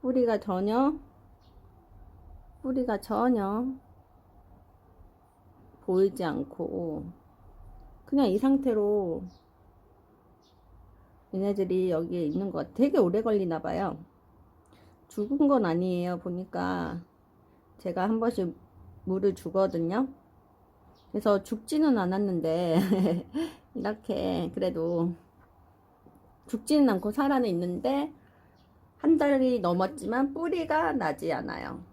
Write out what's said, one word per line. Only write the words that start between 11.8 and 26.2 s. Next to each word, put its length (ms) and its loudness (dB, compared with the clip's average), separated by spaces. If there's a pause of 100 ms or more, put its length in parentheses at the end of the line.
여기에 340 -2
있는 260 -2
것 80 -6
같아요. 140 -8
되게 240 2
오래 240 4
걸리나 400 0
봐요. 360 -4 (1080)
죽은 400 0
건 180 6
아니에요. 540 0
보니까 800 -4 (800)
제가 260 -4
한 160 0
번씩 360 -2 (480)
물을 320 0
주거든요. 720 0 (1040)
그래서 320 2
죽지는 540 0
않았는데 1300 0
<laughs> 460 -8
이렇게 800 -4
그래도 580 -2 (1300)